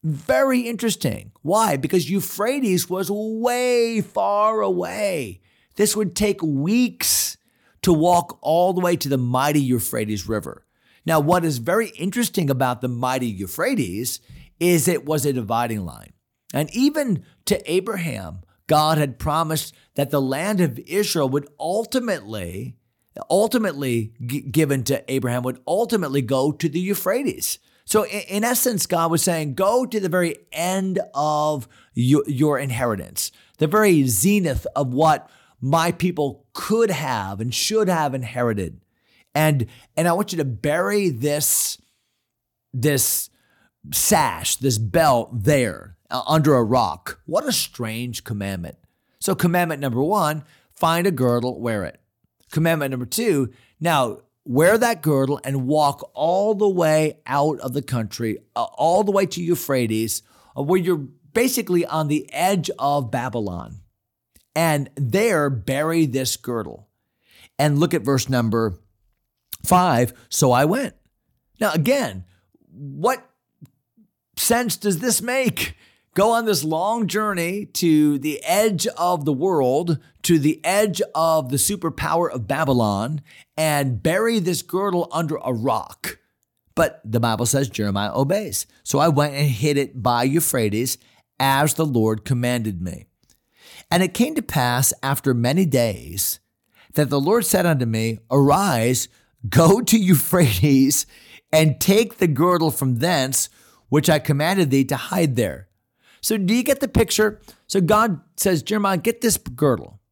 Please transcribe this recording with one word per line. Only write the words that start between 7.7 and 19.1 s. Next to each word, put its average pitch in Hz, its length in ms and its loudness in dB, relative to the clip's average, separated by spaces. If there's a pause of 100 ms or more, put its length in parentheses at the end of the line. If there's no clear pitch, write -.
to 190 100 4
walk 170 500 2
all 175 300 2
the 180 80 0
way 175 160 2
to - 120 -4
the 135 100 0
mighty 131 420 2
Euphrates 110 680 -2
River. 101 380 -6 (400)
Now, 160 140 2
what 170 240 2
is 147 140 -2
very 180 320 -2
interesting 185 600 -2
about 127 300 0
the 127 80 -4
mighty 127 380 -2
Euphrates 113 920 -4 (380)
is 170 280 4
it 170 180 0
was 147 200 -2
a 143 80 2
dividing 113 520 -2
line. 60 280 -14 (400)
And 147 200 -2
even 262 520 0 (220)
to - 260 -2
Abraham, 160 680 -6 (240)
God 151 320 4
had 139 200 -2